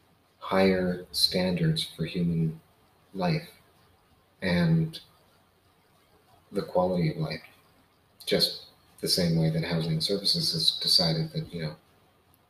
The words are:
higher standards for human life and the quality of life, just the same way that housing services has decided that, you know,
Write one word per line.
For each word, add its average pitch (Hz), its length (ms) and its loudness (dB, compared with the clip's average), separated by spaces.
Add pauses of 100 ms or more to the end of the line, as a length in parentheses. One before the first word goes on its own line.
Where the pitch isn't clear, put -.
(400)
higher 92 720 2
standards 87 840 0
for 82 100 -4
human 82 540 -2 (540)
life 82 360 -2 (920)
and 82 580 2 (1500)
the - 100 -2
quality 92 480 2
of - 80 -4
life, - 240 -4 (840)
just - 400 0 (360)
the - 60 -4
same 82 320 2
way 80 100 4
that 80 140 -2
housing 82 380 -2
services 160 500 0
has 165 200 0 (100)
decided 80 500 2
that, 80 220 -6
you 85 80 -8
know, 78 140 -6 (760)